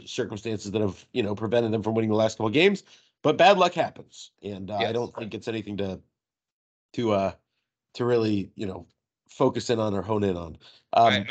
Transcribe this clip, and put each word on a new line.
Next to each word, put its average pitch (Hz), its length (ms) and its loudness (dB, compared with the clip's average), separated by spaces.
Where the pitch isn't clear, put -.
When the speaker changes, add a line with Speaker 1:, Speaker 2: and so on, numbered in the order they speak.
Speaker 1:
circumstances 107 640 -8
that 107 100 0
have, 95 300 -4
you 123 120 -2
know, 104 100 -2
prevented 110 380 0
them 110 100 0
from 110 140 -2
winning 110 140 0
the 107 60 2
last 110 200 2
couple 110 120 -2
of 107 60 -2
games, 190 300 2
but 143 140 2
bad 180 200 8
luck 175 160 2
happens. - 580 -6
And, 98 260 -10
uh, 107 60 -6
I 98 60 -2
Speaker 2:
Yes. 107 120 -2
Speaker 1:
don't 117 220 -6
think 110 180 -10
it's 104 140 -10
anything 104 300 -6
to, 95 220 -6
to, 113 200 -2
uh, 98 180 0
to 123 120 -4
really, 110 500 2
you 107 100 -8
know, 82 220 -10
focus 123 420 -2
in 117 100 2
on 107 140 0
or 98 80 -2
hone 104 220 -2
in 92 140 0
on. 82 200 -12
Um, 117 200 6
Speaker 2:
I, 110 180 0